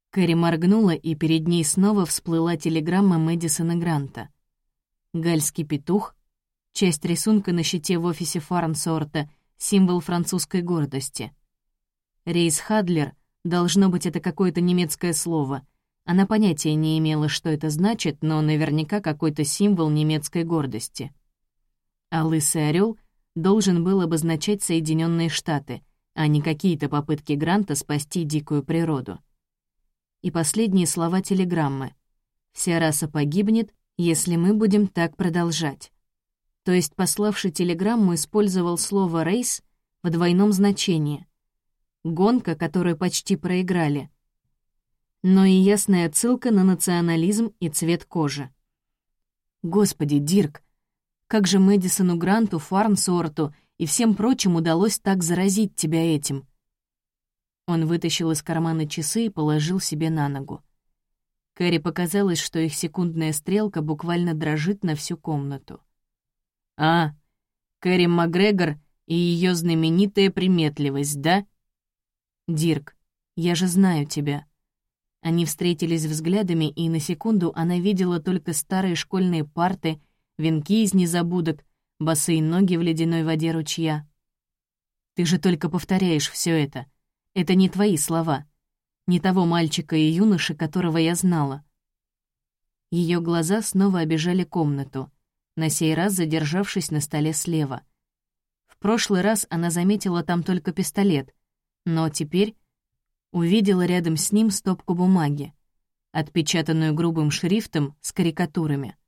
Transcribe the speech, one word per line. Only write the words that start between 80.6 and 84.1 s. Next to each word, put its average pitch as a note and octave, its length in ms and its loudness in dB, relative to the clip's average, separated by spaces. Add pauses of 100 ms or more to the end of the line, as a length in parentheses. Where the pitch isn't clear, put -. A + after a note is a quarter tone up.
из F#3+ 100 0
незабудок, E3+ 720 0 (340)
босые D#3+ 440 0
ноги F3 320 2
в E3 80 0
ледяной E3 400 0
воде D#3+ 280 -2
ручья. D#3 560 -4 (1080)